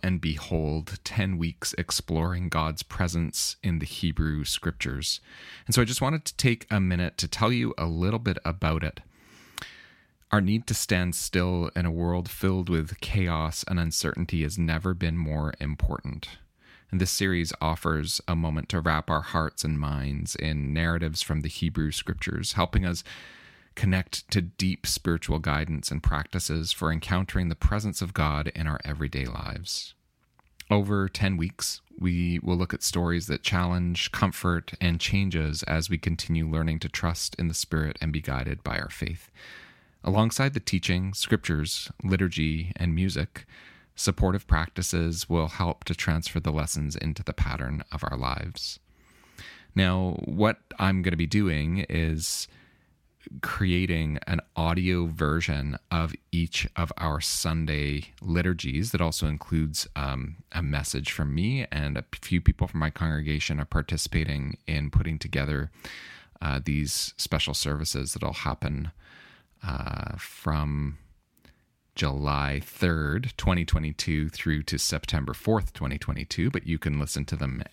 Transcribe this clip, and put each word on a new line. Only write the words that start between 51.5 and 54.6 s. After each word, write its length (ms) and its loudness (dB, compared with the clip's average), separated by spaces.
is 580 0
creating 840 0
an 140 0
audio 520 2